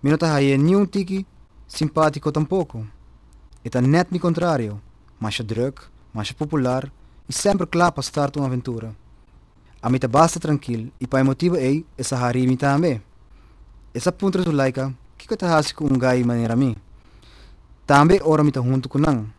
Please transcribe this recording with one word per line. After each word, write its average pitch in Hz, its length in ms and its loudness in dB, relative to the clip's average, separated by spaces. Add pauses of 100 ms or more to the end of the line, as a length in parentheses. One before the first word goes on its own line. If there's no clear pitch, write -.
Me 139 80 0
não 151 80 4
tá 160 160 0
aí 139 240 2
nenhum 185 300 4
tiki 190 360 -4 (440)
simpático 151 640 -2
tampouco. 151 520 -4 (800)
E 120 60 -8
tá 127 100 -2
net 151 320 2
mi 180 60 -4
contrário. 160 640 -2 (380)
Mais 110 200 -4
druk, 117 440 -4 (280)
mais 107 200 -8
popular 135 600 -2 (380)
e - 20 -8
sempre 202 360 0
claro 170 240 2
pra 143 100 -8
start 143 360 -4
uma 139 100 -2
aventura. 117 480 -8 (840)
A - 80 -6
mim 127 120 2
tá 127 80 -2
basta 160 320 4
tranquilo 127 600 -4
e 131 60 -8
pra 131 180 0
motivo 165 340 0
ei, 139 280 0 (100)
essa 131 220 -6
hari 123 300 0
mi 127 100 2
também. 139 420 0 (920)
Essa 147 180 -2
punta 185 300 -2
Zulaika, 135 500 0 (240)
que - 120 -20
que 214 100 -6
tá 185 100 -4
fazendo 160 280 2
com 151 100 -6
um 135 100 2
gai 127 280 2
maneira 117 300 0
a 117 40 2
mim? 127 180 2 (1120)
Também 151 380 6
ora 151 200 2
mi 147 80 4
tá 131 100 -4
junto 127 280 -2
com - 80 -4
nan. 139 300 0 (100)